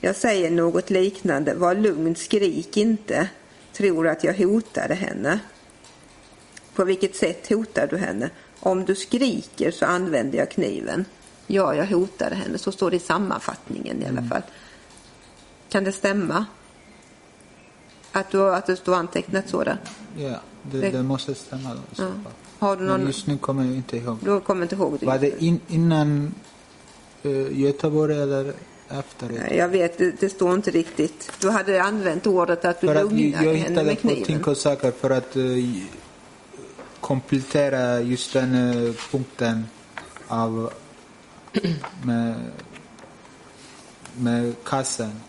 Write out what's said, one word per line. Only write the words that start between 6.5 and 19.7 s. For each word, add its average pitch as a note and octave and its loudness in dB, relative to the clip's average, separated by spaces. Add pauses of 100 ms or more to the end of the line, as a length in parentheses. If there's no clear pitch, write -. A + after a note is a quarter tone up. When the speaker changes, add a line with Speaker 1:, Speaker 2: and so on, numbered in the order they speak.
Speaker 1:
På F#3+ 2
vilket F#3+ 0
sätt - -2
hotar G#3+ 0
du D3 -2
henne? B2 -4 (300)
Om F#3+ 0
du F#3+ 0
skriker - 0
så - -2
använder D#3 0
jag C3+ 0
kniven. - -2 (420)
Ja, F#3+ 2
jag D3+ 0
hotade F#3+ 0
henne. - -4
Så - -4
står F#3+ 0
det F#3 0
i F3 0
sammanfattningen - -4
i - -4
alla - -4
Speaker 2:
Mm. A#2+ -4
Speaker 1:
fall. - -2 (1300)
Kan G3 0
det F#3+ 0
stämma? G3 0 (1700)
Att - -2
du, G3 4
att F#3+ -2
det F#3 2
står F3+ 0
antecknat F3 -2
så - -2
där? - 0 (400)